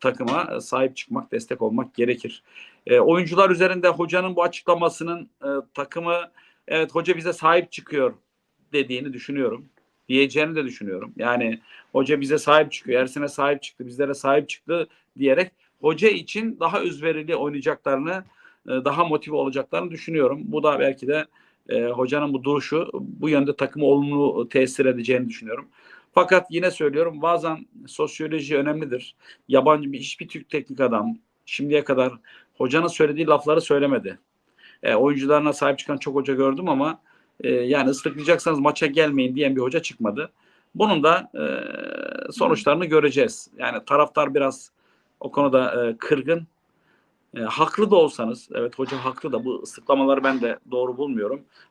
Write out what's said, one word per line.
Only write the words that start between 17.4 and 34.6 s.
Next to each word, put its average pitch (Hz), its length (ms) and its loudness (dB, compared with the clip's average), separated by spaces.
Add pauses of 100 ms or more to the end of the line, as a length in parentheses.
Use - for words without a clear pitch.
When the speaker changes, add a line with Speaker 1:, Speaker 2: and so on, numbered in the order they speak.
Speaker 1:
e, - 20 -10
daha 139 340 0
motive 151 320 -2
olacaklarını 139 540 -4
düşünüyorum. 151 540 0
Bu 147 180 -4
da 147 160 2
belki 135 300 0
de, 151 180 -2 (420)
e, 117 160 -2
hocanın 127 480 0
bu 127 120 -4
duruşu 143 500 -2
bu 135 340 -6
yönde 143 280 2
takımı 143 300 -2
olumlu 143 640 2
tesir 131 380 2
edeceğini 127 420 0
düşünüyorum. 113 400 -10 (440)
Fakat 180 380 4
yine 170 200 0
söylüyorum, 156 520 0
bazen 165 440 -2 (200)
sosyoloji 151 720 -4
önemlidir. 143 580 -4 (340)
Yabancı 139 440 4
bir, 143 60 -10
hiçbir 139 300 -12
Türk - 220 -16
teknik 135 300 -6
adam 113 360 0 (300)
şimdiye 147 380 0
kadar 127 280 0 (460)
hocanın 139 280 2
söylediği 156 400 0
lafları 151 340 4
söylemedi. 143 580 0 (640)